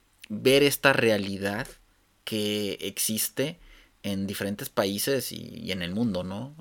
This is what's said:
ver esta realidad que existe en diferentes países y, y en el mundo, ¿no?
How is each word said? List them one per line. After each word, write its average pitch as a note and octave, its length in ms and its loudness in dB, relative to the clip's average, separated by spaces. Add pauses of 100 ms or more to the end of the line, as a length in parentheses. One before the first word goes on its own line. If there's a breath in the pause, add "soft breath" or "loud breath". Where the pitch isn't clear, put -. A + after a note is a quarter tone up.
(280)
ver B2 340 6
esta C#3 300 6
realidad G2+ 720 2 (580)
que G#2 580 -2
existe A2 760 -2 (440 soft breath)
en G2 240 -2
diferentes G2+ 420 -6
países G#2+ 640 0
y, - 320 -12
y F2 80 -6
en F2+ 100 -4
el F2 100 -4
mundo, G2+ 300 0
¿no? G#2+ 380 -8